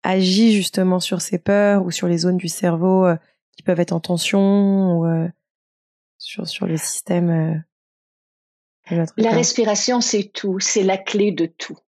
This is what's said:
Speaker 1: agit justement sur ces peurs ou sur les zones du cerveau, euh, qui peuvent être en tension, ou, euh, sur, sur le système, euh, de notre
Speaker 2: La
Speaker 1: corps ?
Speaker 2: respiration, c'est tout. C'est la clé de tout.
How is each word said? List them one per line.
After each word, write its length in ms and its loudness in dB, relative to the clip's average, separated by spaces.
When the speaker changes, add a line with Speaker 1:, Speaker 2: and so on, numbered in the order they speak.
Speaker 1:
agit 500 4
justement 460 0
sur 200 -4
ces 180 -4
peurs 460 2
ou 60 -4
sur 160 -4
les 120 2
zones 180 0
du 100 -4
cerveau, 580 2
euh, 120 2
qui 80 -20
peuvent 160 0
être 120 0
en 60 -2
tension, 960 2
ou, 100 0
euh, 220 0
sur, 280 -12
sur 200 -6
le 100 -2
système, 540 -2
euh, 1600 -8
de 80 0
notre 160 -2
Speaker 2:
La 140 2
Speaker 1:
corps ? 80 4
Speaker 2:
respiration, 640 0
c'est 320 -2
tout. 280 -4
C'est 240 0
la 140 2
clé 340 0
de 140 -2
tout. 300 -14